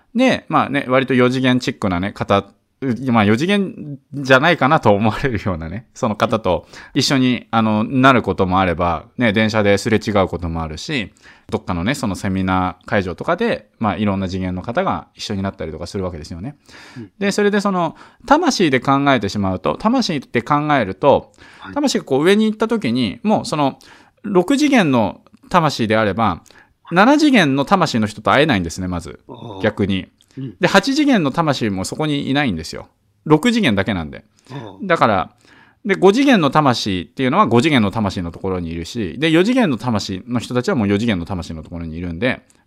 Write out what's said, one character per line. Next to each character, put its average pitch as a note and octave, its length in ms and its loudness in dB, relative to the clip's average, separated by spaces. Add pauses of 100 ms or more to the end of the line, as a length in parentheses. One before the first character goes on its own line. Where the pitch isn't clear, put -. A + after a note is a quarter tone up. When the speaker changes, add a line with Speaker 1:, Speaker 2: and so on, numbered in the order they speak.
(160)
Speaker 1:
で、 A#3+ 340 2
ま C#3 160 2
あ G#2 40 -6
ね、 C3+ 180 -2
割 B2+ 180 2
と C3+ 80 0
四 B2 180 4
次 C3 100 -2
元 B2+ 180 2
チ C3 120 -4
ッ - 80 -8
ク G#2 100 -2
な F2 100 -2
ね、 G2+ 120 -4
方、 - 400 0 (600)
ま A#2 100 4
あ、 - 20 4
四 G#2+ 140 4
次 D3+ 80 -2
元 F3+ 540 -4 (140)
じ C3+ 200 2
ゃ C3 60 8
な E3 120 2
い D3+ 60 2
か C3 100 2
な D#3 120 4
と G#2+ 140 4
思 G#2+ 160 2
わ - 100 -4
れ C#3 100 -2
る G#2+ 160 -4
よ G2 80 -2
う E2 40 -6
な D#2+ 120 -10
ね、 F#2+ 240 -14
そ - 160 -2
の G#2 60 -4
方 A2+ 240 0
と F2 280 -2 (280)
一 C#3 80 2
緒 C#3 160 2
に、 B2+ 320 0
あ A2+ 100 2
の、 A2 220 0
な C3+ 280 4
る A#2+ 120 4
こ G2 100 -2
と F#2 140 0
も F2+ 120 2
あ F#2+ 60 4
れ F2+ 80 2
ば、 E2+ 320 -2 (120)
ね、 A#2+ 140 2
電 A2 200 2
車 A2 100 0
で G2+ 160 4
す A2+ 140 -2
れ G#2+ 80 4
違 - 100 -8 (140)
う F2 40 -2
こ E2+ 120 -6
と E2+ 100 -6
も E2 140 -4
あ D#2+ 40 -8
る D#2 120 -12
し、 C3 340 -6 (360)
ど G#2+ 100 -2
っ - 40 -20
か F#2+ 120 -6
の E2+ 80 -4
ね、 A#2 100 0
そ C#3 140 -6
の F#2+ 80 -4
セ G2 160 -4
ミ F#2+ 120 -2
ナ F#2 400 -2
ー - 40 -20
会 G#2 160 0
場 F2+ 100 -6
と - 100 -10
か E3+ 120 -2
で、 A3+ 420 -4
ま G#2+ 140 0
あ、 E2+ 40 -2
い G#2 80 -2
ろ G2+ 120 0
ん G2 40 -4
な F#2+ 80 -4
次 F#2 160 -6
元 F#2 120 -4
の F2+ 80 -8
方 C#3 200 -4
が G2+ 300 -4
一 - 100 -16
緒 G#2+ 120 -6
に F#2+ 80 -4
な G2 80 -4
っ - 40 -12
た F2+ 100 -10
り D#2+ 60 -10
と D#2 60 -12
か D#2 80 -10
す - 120 -10
る F#2+ 60 -4
わ F2+ 80 -6
け F2 60 -12
で - 80 -14
す - 80 -14
よ E2+ 80 -12
ね。 C#3 140 -12 (420)
Speaker 2:
う A#2+ 40 -14
ん。 G#2+ 180 -18
Speaker 1:
で、 G3+ 120 -2
そ G#3 120 0
れ G3+ 80 2
で G3+ 100 0
そ G3+ 100 0
の、 F3 240 -2 (300)
魂 C#4 460 2
で C3 80 2
考 C#3 340 0
え B2 60 2
て G2+ 100 -4
し A2 80 -6
ま F#2+ 160 -2
う F#2 60 -6
と、 D2+ 180 -2
魂 A3 400 0
っ B2 40 -8
て - 200 -4
考 D3 320 0
え C3 100 2
る F#2+ 120 -6
と、 C3 360 2 (280)
Speaker 2:
は - 120 -16
い。 - 40 -14
Speaker 1:
魂 C#4 240 0
が D#3+ 60 -12
こ C3+ 140 0
う D3 40 0
上 F#3+ 120 6
に A3 100 2
行 G#3+ 100 -2
っ - 20 -20
た A3+ 100 -2
時 A3 240 -2
に、 A#2+ 300 -2
も G#3 200 0
う - 40 -8
そ - 100 -6
の、 C#3+ 220 0 (460)
六 G3+ 340 2
次 C#4+ 120 2
元 G#3 220 2
の A2 300 0 (280)
魂 D3+ 380 0
で F#2+ 80 2
あ A2+ 80 2
れ G2+ 100 0
ば、 G2 280 -2 (500)
七 A3 260 6
次 D4+ 140 4
元 E3 240 4
の C#3 100 0
魂 D#3+ 340 0
の G#2+ 80 0
人 - 140 -10
と G2 100 2
会 B2+ 120 6
え - 20 2
な D3 100 2
い G2 40 0
ん F2+ 40 -2
で E2 60 -6
す - 120 -10
ね、 F#2 60 -6
ま F2+ 120 -6
ず。 E2 280 -14
Speaker 2:
あ - 40 -18
ー。 - 300 -16
Speaker 1:
逆 G#2+ 240 0
に。 F#2+ 220 -4 (300)
Speaker 2:
う C3 40 -12
ん。 B2 180 -12
Speaker 1:
で、 F3 80 2
八 C#4 260 2
次 D4 120 0
元 A#3+ 180 2
の C3+ 80 0
魂 C3+ 380 -2
も F#2+ 160 -4
そ - 100 -8
こ D3+ 100 -4
に C#3+ 240 -4
い C3+ 40 0
な D3 100 0
い B2 80 0
ん E2+ 40 -4
で D#2 80 -8
す - 100 -14
よ。 - 140 -14 (380)
六 D3+ 260 4
次 A3+ 100 0
元 B2+ 140 2
だ G2 100 0
け A2 80 -2
な E2+ 100 -4
ん D2 80 -12
で。 A1 140 -18 (260)
Speaker 2:
あ A2 300 -16
ー。 G3+ 60 -10
Speaker 1:
だ E3+ 100 2
か C#3+ 100 4
ら、 F#2+ 280 0 (500)
で、 G3 100 0
五 F3+ 180 6
次 C4+ 120 2
元 B3+ 140 6
の D3 100 4
魂 A2+ 600 0
っ - 40 -20
て C3 100 -4
い B2+ 40 2
う - 20 0
の D#3 80 0
は G#3 80 4
五 A#2 160 4
次 E3 80 2
元 C3+ 120 2
の G2+ 100 0
魂 G#2 300 -2
の E2+ 100 -6
と D#2+ 80 -14
こ F#2+ 120 -6
ろ F#2 80 -4
に E2+ 100 -8
い E2 60 -8
る E2+ 100 -8
し、 G2 320 -8
で、 D#3+ 140 0
四 E3 120 6
次 A#3+ 100 0
元 B3 160 2
の B2 80 -2
魂 G2+ 500 -4
の A#2+ 120 -4
人 A#2 140 -10
た B2 100 0
ち G#3 60 -4
は G3 60 0
も A2+ 100 2
う - 20 2
四 G2+ 120 2
次 A#2+ 80 -2
元 G2+ 120 0
の - 60 -6
魂 F2+ 280 -8
の D#2+ 100 -12
と - 60 -20
こ F2 100 -10
ろ E2+ 60 -10
に D#2+ 120 -10
い F2 40 -8
る F2 120 -8
ん E2 60 -8
で、 A#2+ 260 -4 (220)